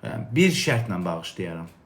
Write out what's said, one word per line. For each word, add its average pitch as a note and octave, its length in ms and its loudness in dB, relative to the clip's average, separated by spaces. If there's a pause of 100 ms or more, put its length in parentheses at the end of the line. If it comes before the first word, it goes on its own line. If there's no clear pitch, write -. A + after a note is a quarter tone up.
Hə, - 120 -8 (200)
bir E3+ 240 6
şərtlə A#2 480 0
bağışlayaram. E2+ 640 -6 (200)